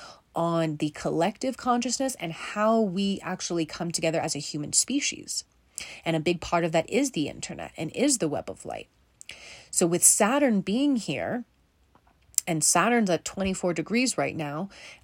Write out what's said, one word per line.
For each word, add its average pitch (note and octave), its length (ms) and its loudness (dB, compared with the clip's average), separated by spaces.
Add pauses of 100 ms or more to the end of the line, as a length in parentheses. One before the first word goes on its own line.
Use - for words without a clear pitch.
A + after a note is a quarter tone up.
(340)
on E3 420 0
the D3+ 140 -2
collective F3 640 -2
consciousness B3+ 640 0
and E3 120 -6
how A3 480 2
we G3 420 0
actually E3+ 440 -2
come E3+ 240 -6
together D#3+ 300 0
as D#3 140 -2
a C#3+ 60 -4
human D3 320 -6
species. - 720 -2 (600)
And E3 120 2
a D#3+ 40 2
big E3+ 200 2
part E3+ 240 2
of E3 80 0
that D#3+ 160 2
is C4 220 2
the D3 180 -2
internet - 480 -10
and D#3+ 180 -4
is C4+ 240 2
the D#3+ 100 0
web A#2+ 200 -4
of - 160 -12
light. A1+ 240 -10 (800)
So - 160 4
with E3+ 180 2
Saturn A#3 560 6
being C4 360 2
here, E3 480 -4 (1040)
and D#3+ 160 0
Saturn's G#3 480 4
at D#3+ 140 0
twenty-four F#3+ 480 -2
degrees A3 460 0
right C#3 180 -2
now, D#3 320 -6 (360)